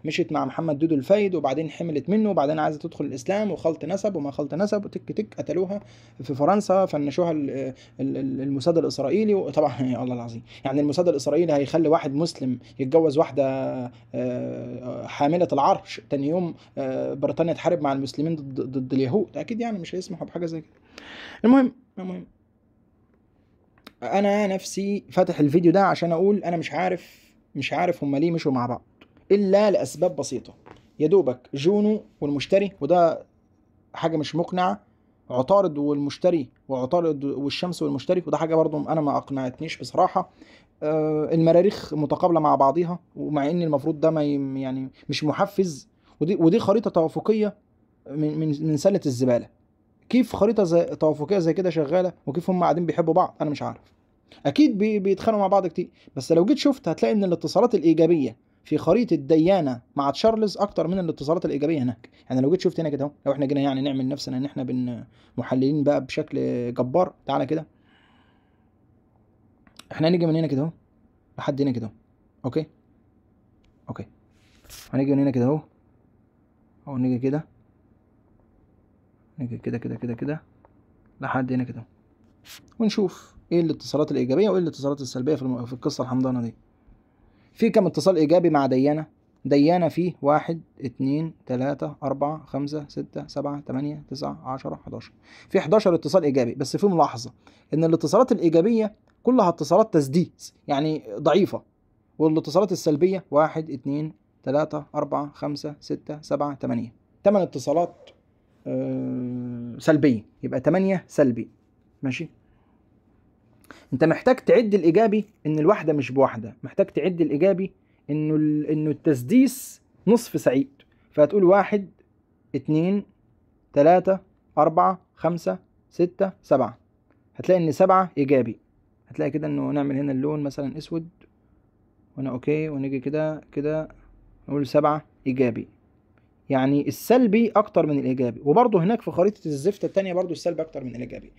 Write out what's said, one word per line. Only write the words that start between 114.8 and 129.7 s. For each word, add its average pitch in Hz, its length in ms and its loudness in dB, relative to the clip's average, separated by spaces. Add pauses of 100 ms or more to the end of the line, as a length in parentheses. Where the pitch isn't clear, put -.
إن 156 120 0
الواحدة 160 340 2
مش 135 180 -2
بواحدة، 123 520 0
محتاج 190 240 0
تعد 170 340 -2
الإيجابي 175 520 0 (380)
إنه 151 240 0
ال-، 151 320 0
إنه 151 240 -2
التسديس 151 920 0 (240)
نصف 214 340 2
سعيد. 135 280 2 (440)
فهتقول 185 320 4
واحد، 196 440 4 (680)
اتنين، 165 500 0 (680)
تلاتة، 175 460 6 (400)
أربعة، 175 420 2 (140)
خمسة، 175 440 -4 (320)
ستة، 180 420 -2 (100)
سبعة. 127 360 0 (560)
هتلاقي 175 300 2
إن 156 80 0
سبعة 185 460 4
إيجابي. 131 400 2 (500)
هتلاقي 151 220 -4
كده 147 160 -4
إنه 143 240 -4